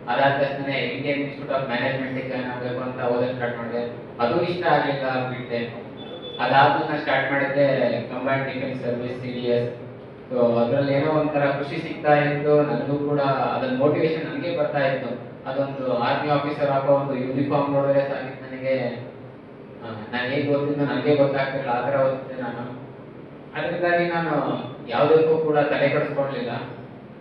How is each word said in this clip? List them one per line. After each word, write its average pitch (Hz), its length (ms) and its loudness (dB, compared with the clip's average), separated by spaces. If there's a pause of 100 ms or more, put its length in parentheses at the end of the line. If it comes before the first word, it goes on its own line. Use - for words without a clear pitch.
ಅದಾದ 139 340 4
ತಕ್ಷಣ 139 200 -2
Indian 139 560 -2
Institute - 360 -4
of 135 140 0
Management-ಗೆ 131 600 -2
ಜಾಯಿನ್ 127 220 -4
ಆಗ್ಬೇಕು 123 300 -4
ಅಂತ 127 200 -6
ಓದೋದು 123 340 2
ಸ್ಟಾರ್ಟ್ 120 220 -4
ಮಾಡಿದೆ, 120 260 -4 (380)
ಅದು 143 220 2
ಇಷ್ಟ 175 240 -2
ಆಗ್ಲಿಲ್ಲ, 135 640 2
ಬಿಟ್ಟೆ. 120 600 -6 (520)
ಅದಾದ್ಮೇಲೆ 151 460 4
ನಾನು 151 120 -2
ಸ್ಟಾರ್ಟ್ 143 320 0
ಮಾಡಿದ್ದೆ 139 360 2 (400)
ಕಂಬೈನ್ಡ್ 131 460 -2
ಡಿಫೆನ್ಸ್ 123 280 -6
ಸರ್ವಿಸ್, 123 380 -4
ಸಿ 123 80 -8
ಡಿ 120 120 -6
ಎಸ್. 120 500 0 (420)
So 117 320 4
ಅದ್ರಲ್ಲಿ 139 280 2
ಏನೋ 147 180 2
ಒಂಥರ 143 360 2
ಖುಷಿ 139 340 -2
ಸಿಗ್ತಾ 151 380 2
ಇತ್ತು, 147 440 4
ನನಗೂ 147 460 0
ಕೂಡ 143 120 2
ಅದೊಂದು 127 560 0
ಮೋಟಿವೇಶನ್ 151 480 2
ನನಗೆ - 340 -4
ಬರ್ತಾ 151 200 0
ಇತ್ತು. 131 300 0 (420)
ಅದೊಂದು 131 480 -2
ಆರ್ಮಿ 139 320 0
ಆಫೀಸರ್ 143 400 0
ಹಾಕೋ 139 220 2
ಒಂದು 139 240 2
ಯೂನಿಫಾರ್ಮ್ 143 580 0
ನೋಡಿದ್ರೆ 139 340 4
ಸಾಕಿತ್ತು - 380 -8
ನನಗೆ, 131 400 -2 (1000)
ಆ, 113 280 -10
ನಾನು 123 160 -4
ಹೇಗೆ 143 260 0
ಓದ್ತಿದ್ನೋ 143 400 0
ನನಗೆ 147 200 4
ಗೊತ್ತಾಗ್ತಿಲ್ಲ, 135 540 2
ಆ 123 220 0
ಥರ 139 60 2
ಓದ್ತಿದ್ದೆ 131 460 0
ನಾನು. 120 380 -8 (720)
ಅದರಿಂದಾಗಿ 175 540 2
ನಾನು 170 220 0 (580)
ಯಾವುದಕ್ಕೂ 160 500 6
ಕೂಡ 151 200 2
ತಲೆ 151 300 4
ಕೆಡಿಸ್ಕೊಳ್ಲಿಲ್ಲ. 139 640 0 (720)